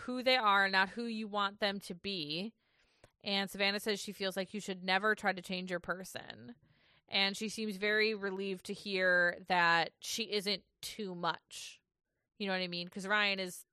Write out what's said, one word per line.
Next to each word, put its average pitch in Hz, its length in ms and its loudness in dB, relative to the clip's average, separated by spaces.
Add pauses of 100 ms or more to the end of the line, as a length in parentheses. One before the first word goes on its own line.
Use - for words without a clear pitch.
who 254 180 -4
they 254 120 6
are, 202 340 6
not 190 200 4
who 233 160 -6
you 220 220 -4
want 202 320 -2
them 202 220 0
to - 140 -10
be." 175 580 -4 (680)
And 196 260 0
Savannah 202 300 0
says 208 220 -2
she - 100 -8
feels 190 240 -4
like 190 180 -4
you 208 60 -4
should 185 240 -8
never 190 320 2
try 202 160 0
to 185 100 -2
change 185 300 -6
your 175 80 -2
person. 180 760 -10 (520)
And 196 300 0
she 220 120 -4
seems 214 280 -4
very 214 360 2
relieved 196 520 -4
to 202 80 -6
hear 185 640 2 (100)
that 170 520 6
she - 240 -4
isn't 202 400 -2 (180)
too 190 340 -8
much. - 640 -6 (600)
You 208 80 -2
know 190 60 2
what 185 80 0
I 180 60 -2
mean? 175 200 -6
'Cause 190 200 -8
Ryan 202 320 4
is, 185 340 -6